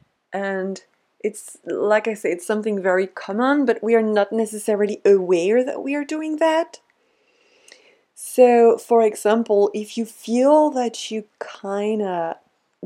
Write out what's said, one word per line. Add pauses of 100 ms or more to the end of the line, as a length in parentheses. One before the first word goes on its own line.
(340)
And (360)
it's,
like
I
say,
it's
something
very
common,
but
we
are
not
necessarily
aware
that
we
are
doing
that. (1400)
So,
for
example,
if
you
feel
that
you (360)
kinda (480)